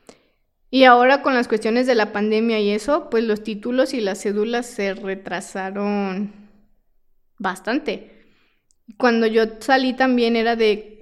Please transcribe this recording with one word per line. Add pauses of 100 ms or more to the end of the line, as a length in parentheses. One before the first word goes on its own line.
(680)
Y
ahora
con
las
cuestiones
de
la
pandemia
y
eso,
pues
los
títulos
y
las
cédulas
se
retrasaron (1040)
bastante. (880)
Cuando
yo (160)
salí
también
era
de,